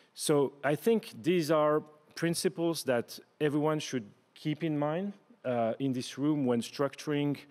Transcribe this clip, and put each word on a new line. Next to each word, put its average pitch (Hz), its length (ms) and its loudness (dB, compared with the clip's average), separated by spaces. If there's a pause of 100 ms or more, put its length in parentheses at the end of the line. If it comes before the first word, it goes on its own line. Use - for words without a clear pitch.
(140)
So 143 400 0 (100)
I 147 120 2
think 226 360 0 (100)
these 160 300 2
are 151 300 4 (340)
principles 165 680 -2
that 120 360 -2 (200)
everyone 151 400 2
should 123 260 -4 (280)
keep 151 300 -4
in 156 140 0
mind, 165 360 -2 (320)
uh, 117 340 0
in 135 140 0
this 123 240 -8
room 143 280 0
when 120 160 2
structuring 143 760 -2 (140)